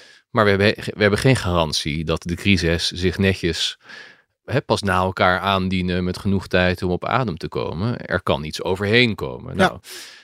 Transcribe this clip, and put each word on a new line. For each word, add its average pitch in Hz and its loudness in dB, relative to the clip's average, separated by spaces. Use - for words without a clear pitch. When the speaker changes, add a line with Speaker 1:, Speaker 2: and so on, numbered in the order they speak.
Speaker 1:
Maar 113 2
we 104 6
hebben, 101 4
we - -6
hebben 104 4
geen 135 4
garantie 80 0
dat 78 -2
de 87 -4
crises 85 2
zich 90 -2
netjes, 95 0
hè, 131 -2
pas - 0
na 98 2
elkaar 92 2
aandienen 92 0
met 90 -4
genoeg 95 -2
tijd 90 2
om 90 -2
op 87 -4
adem 120 -2
te - -8
komen. 85 -6
Er - -2
kan 73 0
iets 78 -10
overheen 104 2
komen. 76 -10
Speaker 2:
Ja. 180 4
Speaker 1:
Nou, - -4